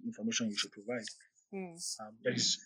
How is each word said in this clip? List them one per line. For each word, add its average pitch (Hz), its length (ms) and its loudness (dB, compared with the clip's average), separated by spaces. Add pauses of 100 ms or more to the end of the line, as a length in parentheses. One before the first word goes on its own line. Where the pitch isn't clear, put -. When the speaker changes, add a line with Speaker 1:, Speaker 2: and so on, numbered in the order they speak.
Speaker 1:
information 113 440 2
you 101 80 -2
should 98 140 -2
provide. 107 340 -4 (460)
Speaker 2:
Hmm. 185 240 -4 (240)
Speaker 1:
Um, 110 240 -10
there 127 100 6
is - 320 4